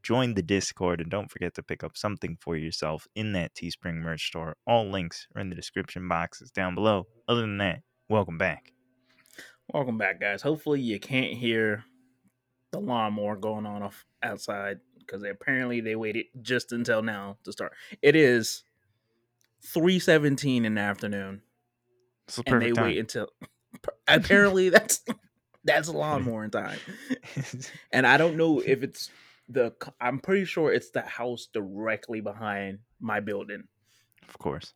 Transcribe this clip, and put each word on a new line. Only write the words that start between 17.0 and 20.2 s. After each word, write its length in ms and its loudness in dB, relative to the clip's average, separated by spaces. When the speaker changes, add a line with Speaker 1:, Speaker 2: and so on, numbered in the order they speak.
Speaker 2:
now 420 -6
to 80 -12
start. 220 -10
It 160 8
is 480 4
three 240 4
seventeen 680 4